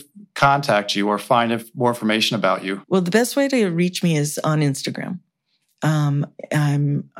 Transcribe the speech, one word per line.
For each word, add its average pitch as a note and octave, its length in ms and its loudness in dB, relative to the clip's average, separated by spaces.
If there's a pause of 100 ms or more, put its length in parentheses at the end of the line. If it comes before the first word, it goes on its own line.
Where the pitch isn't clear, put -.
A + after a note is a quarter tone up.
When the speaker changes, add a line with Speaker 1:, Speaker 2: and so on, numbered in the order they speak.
(360)
Speaker 1:
contact C#3 600 2
you G2+ 140 0
or G#2 80 0
find A#2 340 2
inf-, A2+ 240 -6
more B2 140 2
information A2 460 0
about F#2+ 280 0
you? F#2+ 240 -6
Speaker 2:
Well, F#3 140 2
the F3 100 -2
best A#3 240 2
way C#4 120 2
to B3 220 2
reach F3+ 340 -2
me E3+ 140 2
is D3 260 -2
on D#3 180 0
Instagram. - 580 -4 (640)
Um, D3 440 0 (280)
I'm C#3+ 560 0 (100)